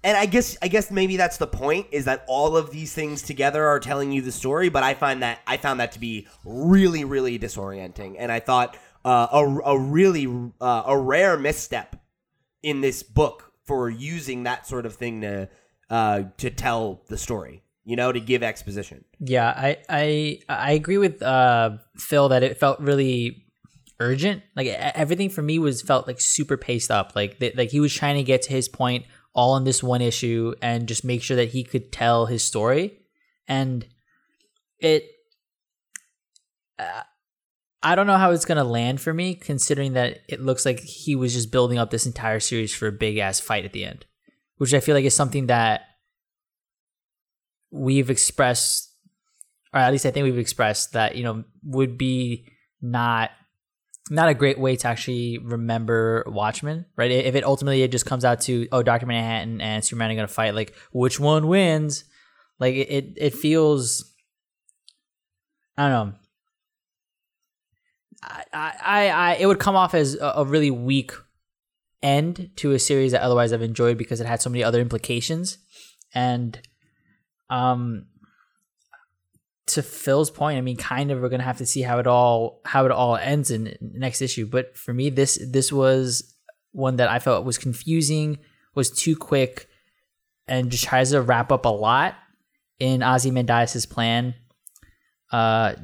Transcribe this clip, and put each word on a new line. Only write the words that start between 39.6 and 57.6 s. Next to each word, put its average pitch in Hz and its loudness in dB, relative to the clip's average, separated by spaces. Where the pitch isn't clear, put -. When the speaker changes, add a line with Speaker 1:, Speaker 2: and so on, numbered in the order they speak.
Speaker 2:
that 123 -2
it - -10
looks 131 -2
like 123 0
he - -6
was 127 0
just 117 -4
building 123 2
up 113 -2
this 113 -2
entire 110 -2
series 113 -4
for - -6
a 107 -2
big 107 -2
ass 98 -2
fight 101 -4
at - -14
the 98 -8
end, - -14
which 131 0
I 143 4
feel 151 2
like 139 4
is 135 4
something 135 0
that 117 2
we've 135 0
expressed, - 0
or 139 2
at 127 4
least 139 0
I 131 2
think 139 0
we've 127 0
expressed 110 -2
that, 110 0
you 120 -6
know, 113 -6
would 131 -2
be 127 -4
not, 120 -2
not 160 4
a 147 4
great 135 2
way 131 0
to 123 -4
actually 120 -4
remember 113 0
Watchmen, 110 -4
right? 120 2
I-, 127 2
if 127 2
it 139 2
ultimately, 139 2